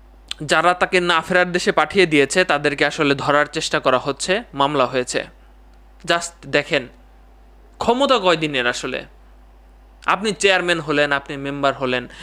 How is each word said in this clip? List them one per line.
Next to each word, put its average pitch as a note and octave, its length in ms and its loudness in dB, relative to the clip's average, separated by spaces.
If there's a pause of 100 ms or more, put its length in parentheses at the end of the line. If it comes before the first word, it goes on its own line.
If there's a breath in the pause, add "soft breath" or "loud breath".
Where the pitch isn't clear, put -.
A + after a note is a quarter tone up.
(440)
যারা E3 300 2
তাকে F3+ 260 0
না F3 200 2
ফেরার F3+ 320 2
দেশে F3+ 200 0
পাঠিয়ে E3+ 340 2
দিয়েছে, D3+ 380 2
তাদেরকে D3 420 0
আসলে D3 280 0
ধরার C#3+ 320 2
চেষ্টা D#3 340 -4
করা C3 180 2
হচ্ছে, E3 440 -2 (120)
মামলা C#3+ 320 2
হয়েছে। B2+ 380 -4 (800)
Just E3+ 400 -4
দেখেন, C#3 420 -2 (880)
ক্ষমতা B3+ 400 2
কয় F3+ 180 2
দিনের D3 300 -4
আসলে? B2+ 380 -4 (1000)
আপনি F#3+ 260 0
চেয়ারম্যান F3 480 2
হলেন, D3 320 0
আপনি C#3 240 -4
মেম্বার C#3 380 -2
হলেন। B2+ 340 -4 (140 loud breath)